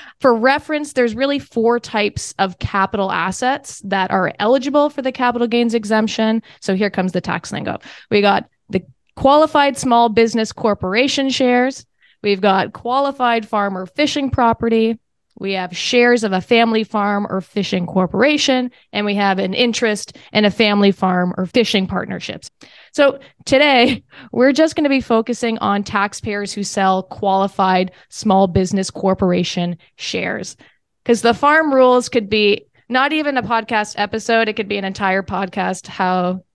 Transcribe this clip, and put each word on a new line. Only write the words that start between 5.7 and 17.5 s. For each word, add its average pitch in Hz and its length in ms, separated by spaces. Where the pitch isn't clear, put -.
exemption. 220 680
So 196 140
here 202 140
comes 185 220
the 175 100
tax 175 300
lingo. - 280
We 208 120
got 196 280
the 190 140
qualified 294 600
small 233 320
business 226 440
corporation 240 760
shares. 247 560
We've 202 180
got 196 320
qualified 247 720
farm 202 300
or 185 80
fishing 285 440
property. 226 680
We 196 140
have 180 240
shares 240 460
of 202 100
a 180 80
family 226 420
farm 202 460
or 190 120
fishing 185 440